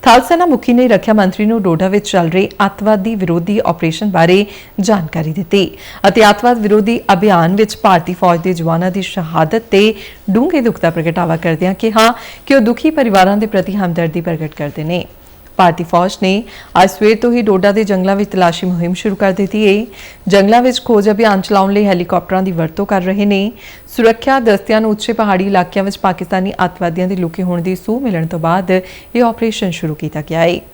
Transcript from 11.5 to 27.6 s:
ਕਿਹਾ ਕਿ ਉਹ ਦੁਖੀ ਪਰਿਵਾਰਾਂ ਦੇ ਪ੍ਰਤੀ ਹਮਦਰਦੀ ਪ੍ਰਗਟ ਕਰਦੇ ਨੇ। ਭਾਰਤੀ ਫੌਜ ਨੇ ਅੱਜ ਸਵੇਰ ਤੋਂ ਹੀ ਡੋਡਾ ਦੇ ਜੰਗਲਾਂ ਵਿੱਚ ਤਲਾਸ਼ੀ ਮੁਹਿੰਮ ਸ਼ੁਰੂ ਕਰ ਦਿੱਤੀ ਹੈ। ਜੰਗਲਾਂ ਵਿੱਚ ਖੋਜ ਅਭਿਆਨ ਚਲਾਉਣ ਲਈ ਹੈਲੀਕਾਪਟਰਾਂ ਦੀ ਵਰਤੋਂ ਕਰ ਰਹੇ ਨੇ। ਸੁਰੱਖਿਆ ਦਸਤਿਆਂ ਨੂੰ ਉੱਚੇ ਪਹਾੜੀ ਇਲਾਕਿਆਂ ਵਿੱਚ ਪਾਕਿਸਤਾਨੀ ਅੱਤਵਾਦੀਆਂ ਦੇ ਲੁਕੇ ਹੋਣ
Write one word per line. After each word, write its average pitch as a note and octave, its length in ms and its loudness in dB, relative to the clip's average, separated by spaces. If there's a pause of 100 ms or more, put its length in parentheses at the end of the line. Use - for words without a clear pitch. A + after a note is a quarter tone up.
ਕਿਹਾ A3 380 2 (340)
ਕਿ C#4 100 2
ਉਹ C4+ 60 6
ਦੁਖੀ A#3 300 0
ਪਰਿਵਾਰਾਂ G3+ 460 2
ਦੇ G#3+ 100 -2
ਪ੍ਰਤੀ F#3+ 280 -2
ਹਮਦਰਦੀ E3+ 460 -2
ਪ੍ਰਗਟ D#3 360 -6
ਕਰਦੇ D3+ 260 -8
ਨੇ। E3+ 220 -4 (520)
ਭਾਰਤੀ F3 260 2
ਫੌਜ F3+ 380 -2
ਨੇ F#3+ 100 0 (500)
ਅੱਜ F#3+ 80 6
ਸਵੇਰ G#3+ 280 2
ਤੋਂ A#3+ 160 0
ਹੀ A#3+ 80 0
ਡੋਡਾ G3+ 300 2
ਦੇ G#3+ 120 0
ਜੰਗਲਾਂ G3 320 0
ਵਿੱਚ G3+ 140 -2
ਤਲਾਸ਼ੀ F3+ 380 0
ਮੁਹਿੰਮ F3 260 -2
ਸ਼ੁਰੂ G3 220 -4
ਕਰ G3 160 0
ਦਿੱਤੀ G#3 360 -2
ਹੈ। G#3 180 2 (420)
ਜੰਗਲਾਂ G3+ 340 4
ਵਿੱਚ B3 240 0
ਖੋਜ G#3+ 240 2
ਅਭਿਆਨ G#3 320 2
ਚਲਾਉਣ G3 320 0
ਲਈ G#3 120 2
ਹੈਲੀਕਾਪਟਰਾਂ F3+ 580 -2
ਦੀ F#3+ 80 -2
ਵਰਤੋਂ E3 340 -4
ਕਰ G3 160 -2
ਰਹੇ G3 240 -2
ਨੇ। G3+ 140 2 (560)
ਸੁਰੱਖਿਆ A#3 440 2
ਦਸਤਿਆਂ A3 420 0
ਨੂੰ A3 100 0
ਉੱਚੇ G#3+ 220 -4
ਪਹਾੜੀ G3 320 0
ਇਲਾਕਿਆਂ F#3+ 380 0
ਵਿੱਚ G3 140 -6
ਪਾਕਿਸਤਾਨੀ F#3 560 -2 (120)
ਅੱਤਵਾਦੀਆਂ F3 420 -4
ਦੇ F#3+ 80 -2
ਲੁਕੇ F3+ 280 -4
ਹੋਣ F3 180 -2